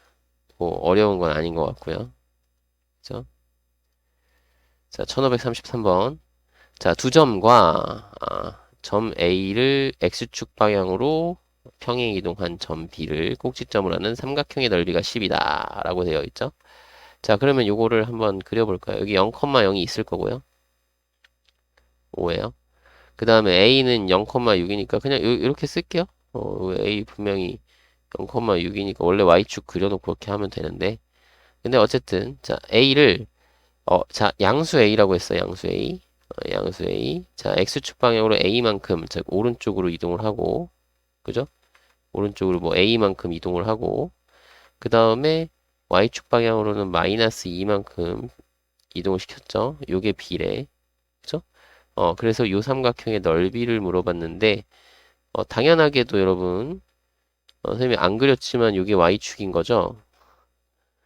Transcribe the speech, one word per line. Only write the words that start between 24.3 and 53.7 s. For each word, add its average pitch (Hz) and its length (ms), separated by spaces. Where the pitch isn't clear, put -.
그냥 135 220
요, 101 220
요렇게 143 240
쓸게요. 170 380
어, 101 460
A 104 240
분명히 98 560
영, 98 100
육이니까 95 460
원래 95 160
Y축 95 460
그려놓고 95 340
그렇게 - 300
하면 101 180
되는데. 90 480
근데 120 160
어쨌든, 113 640
자, - 160
A를, 135 540
어, - 220
자, - 240
양수 143 380
A라고 104 360
했어, 87 220
양수 90 300
A. 110 340
어, - 220
양수 92 340
A. 135 400
자, - 200
X축 - 440
방향으로 110 440
A만큼, 101 640
즉, 85 200
오른쪽으로 98 600
이동을 87 340
하고, 120 480
그죠? 120 260
오른쪽으로 95 480
뭐 82 160
A만큼 98 580
이동을 90 340
하고, 113 440
그 - 100
다음에 127 600
Y축 98 400
방향으로는 107 640
마이너스 98 560
이만큼 98 840
이동을 92 240
시켰죠. - 580
요게 95 240
B래. 87 540
그죠? - 200
어, 92 200
그래서 113 340
요 98 120
삼각형의 120 600
넓이를 95 600